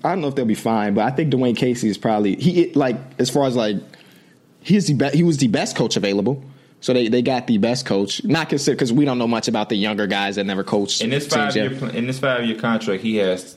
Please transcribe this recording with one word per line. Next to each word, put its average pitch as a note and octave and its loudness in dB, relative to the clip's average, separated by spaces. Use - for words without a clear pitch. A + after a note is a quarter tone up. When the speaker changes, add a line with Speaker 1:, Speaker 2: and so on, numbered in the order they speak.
Speaker 1:
I D3 0
don't F#3 -2
know D3 -2
if C3 -4
they'll C3+ -2
be A2 2
fine, G#2 0
but G#2 2
I B2 2
think C#3+ 0
Dwayne B2+ 2
Casey A#2+ 0
is G2+ 0
probably, G#2+ 0
he, F3 2
it, F3 -2
like, C3 2
as B2+ 0
far C#3+ 2
as, B2 0
like, G#2+ 0
he - 2
is G3 2
the D3 2
be-, C3+ 2
he E3+ 6
was E3+ 4
the C3+ 2
best D3 0
coach A2+ 0
available. G2+ 0
So - -2
they, B2 2
they B2 2
got B2 -2
the A2+ 2
best A#2+ 0
coach. G2 -2
Not D#3 0
consider, C#3 0
'cause A#2+ 0
we C#3 4
don't B2+ 0
know A#2 0
much A2+ 0
about G#2+ 0
the A2 0
younger G#2 0
guys G2+ -2
that G2 -2
never G2 -2
coached G2+ -2
Speaker 2:
In A2+ -2
this C#3+ -2
Speaker 1:
teams C#3+ 0
yet. G#2+ 0
Speaker 2:
five-year - -8
pl-, A#2+ -10
in A#2+ -4
this C3 -6
five-year A#2+ -2
contract, A2 -2
he A2 0
has, F#2 -2